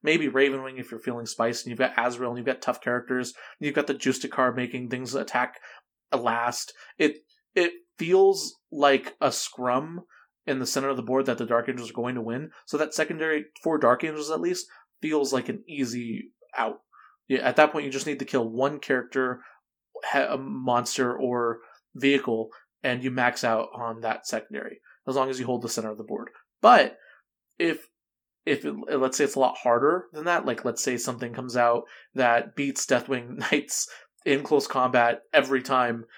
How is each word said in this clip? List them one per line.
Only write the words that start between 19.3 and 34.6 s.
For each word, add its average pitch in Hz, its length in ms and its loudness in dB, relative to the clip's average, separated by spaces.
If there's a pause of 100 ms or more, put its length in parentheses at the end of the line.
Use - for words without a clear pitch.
he-, 143 60 2
a 135 180 0
monster, 127 800 -2
or 120 440 -2 (360)
vehicle, 123 540 2 (340)
and 123 200 -2
you 131 80 -2
max 123 320 0
out 113 300 0
on 117 280 -10
that 110 260 -4
secondary, 113 520 -8 (280)
as 131 80 -2
long 135 140 2
as 127 100 -6
you 127 60 -6
hold 123 180 -4
the 120 60 -6
center 110 220 -6
of 107 60 -12
the 110 60 -12
board. - 260 -10 (320)
But 214 360 8 (600)
if, 165 280 0 (580)
if 143 200 0
it, 143 80 -4 (140)
let's 131 300 0
say 147 80 4
it's 135 100 0
a 139 40 0
lot 127 180 4
harder 139 560 2
than 156 120 -10
that, 175 200 0
like, 120 200 -2
let's 120 160 -4
say 127 160 -2
something 120 360 -8
comes 123 240 -8
out 120 260 4 (320)
that 120 400 2
beats 139 300 -4
Deathwing 123 520 -2
<laughs> - 140 -6
Knights - 360 -2 (380)
in 143 180 2
close 143 240 2